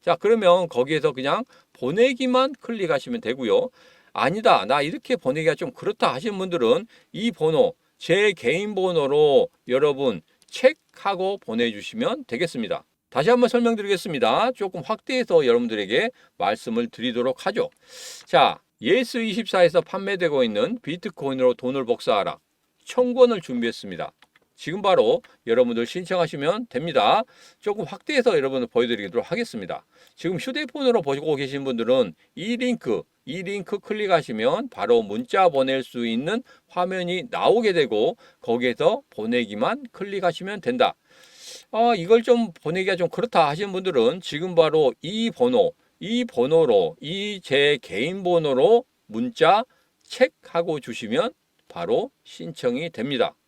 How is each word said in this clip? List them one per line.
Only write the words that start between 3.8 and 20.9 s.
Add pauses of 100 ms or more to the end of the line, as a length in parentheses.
"아니다,
나
이렇게
보내기가
좀
그렇다."
하신
분들은 (260)
이
번호, (220)
제
개인
번호로 (180)
여러분 (260)
체크하고
보내주시면
되겠습니다. (240)
다시
한번
설명드리겠습니다.
조금
확대해서
여러분들에게 (260)
말씀을
드리도록
하죠. (560)
자, (220)
예스이십사에서
판매되고
있는
비트코인으로